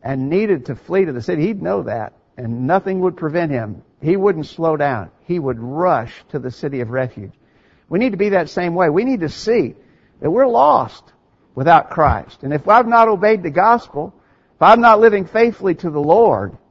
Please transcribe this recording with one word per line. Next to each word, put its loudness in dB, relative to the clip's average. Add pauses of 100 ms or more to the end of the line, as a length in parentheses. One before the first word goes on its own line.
and -6
needed 0
to -8
flee -2
to -6
the -8
city, -2
he'd -6
know -4
that, -8 (220)
and -6
nothing 0
would -2
prevent -4
him. -8 (160)
He 0
wouldn't -2
slow -2
down. -4 (120)
He -4
would -4
rush -2 (180)
to -6
the -10
city -8
of -6
refuge. -6 (560)
We -2
need 0
to -8
be -2
that 0
same -4
way. 0
We 0
need -2
to -4
see -2 (440)
that -2
we're 2
lost 0 (500)
without 4
Christ. 0
And -6
if -4
I've 4
not 4
obeyed 0
the -6
gospel, 0 (440)
if 0
I'm 8
not 6
living 4
faithfully 0
to -6
the -4
Lord 2 (120)